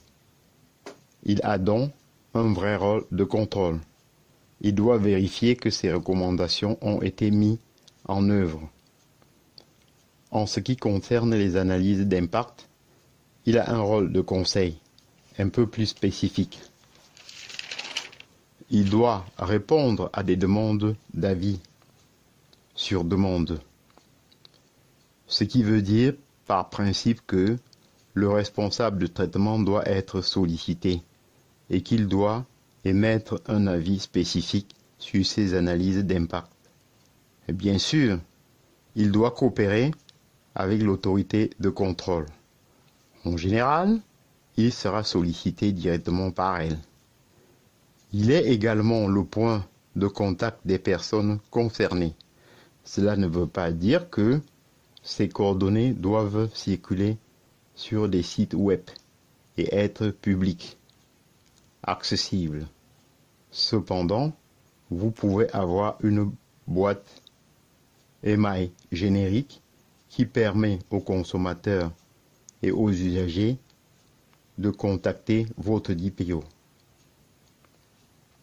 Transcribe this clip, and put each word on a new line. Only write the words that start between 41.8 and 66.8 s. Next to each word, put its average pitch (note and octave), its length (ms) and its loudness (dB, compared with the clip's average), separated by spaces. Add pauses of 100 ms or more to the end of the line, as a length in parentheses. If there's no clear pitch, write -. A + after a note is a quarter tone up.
En E2+ 140 -4
général, C#3 640 2 (580)
il A#2 160 4
sera G#2 300 -4
sollicité F2 680 -2
directement F2 600 -2
par F#2 280 -2
elle. D#2+ 200 -2 (1300)
Il G#2 180 2
est D#3+ 140 4
également A2 640 2
le G2 180 2
point A2 420 -2 (300)
de G2 100 0
contact G2+ 580 -4
des F#2 140 0
personnes G#2 600 0 (120)
concernées. F2+ 640 0 (720)
Cela G2+ 320 0
ne G2 100 2
veut F2 200 0
pas E2+ 240 -2
dire A#2+ 380 0
que A#2+ 300 2 (640)
ces - 240 -2
coordonnées G2 640 2
doivent G#2+ 640 0
circuler G#2+ 640 -2 (580)
sur G#2+ 320 -2
des F#2 160 0
sites - 300 -2
web F#2+ 280 0 (760)
et E2+ 180 -2
être G#2 340 0
publiques, F#2+ 680 -2 (1080)
accessibles. E2 840 -4 (840)
Cependant, G2+ 800 -2 (560)
vous F#2+ 220 -2
pouvez G#2+ 400 2
avoir G2 500 0
une G#2 300 2 (340)
boîte G2 560 -2 (1040)